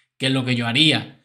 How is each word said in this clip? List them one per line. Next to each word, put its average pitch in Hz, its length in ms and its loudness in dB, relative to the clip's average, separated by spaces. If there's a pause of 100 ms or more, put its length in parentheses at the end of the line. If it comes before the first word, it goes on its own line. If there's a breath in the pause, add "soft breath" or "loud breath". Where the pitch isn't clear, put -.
(180 loud breath)
qué 135 80 -4
es 135 60 0
lo 131 120 -2
que 123 120 -2
yo 120 100 -4
haría 123 580 0